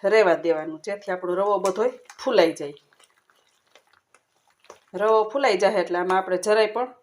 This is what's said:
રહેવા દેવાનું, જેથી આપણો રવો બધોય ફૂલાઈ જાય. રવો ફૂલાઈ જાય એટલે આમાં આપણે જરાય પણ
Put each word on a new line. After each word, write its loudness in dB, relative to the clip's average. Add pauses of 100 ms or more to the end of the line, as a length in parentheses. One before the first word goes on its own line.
(120)
રહેવા 4
દેવાનું, -4
જેથી -8
આપણો -6
રવો 0
બધોય -2 (300)
ફૂલાઈ 4
જાય. -12 (2250)
રવો 2 (120)
ફૂલાઈ 0
જાય 2
એટલે -4
આમાં 0
આપણે -2
જરાય 2
પણ -4 (140)